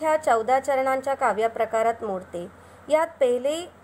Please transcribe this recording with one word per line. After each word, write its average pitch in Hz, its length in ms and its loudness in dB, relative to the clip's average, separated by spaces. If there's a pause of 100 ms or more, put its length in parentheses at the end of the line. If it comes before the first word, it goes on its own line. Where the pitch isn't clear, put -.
ह्या 311 160 2
चौदा 254 440 2
चरणांच्या 269 540 0
काव्यप्रकारात 226 920 0
मोडते. 185 420 -8 (420)
यात 311 180 4 (140)
पहिले 277 480 0 (160)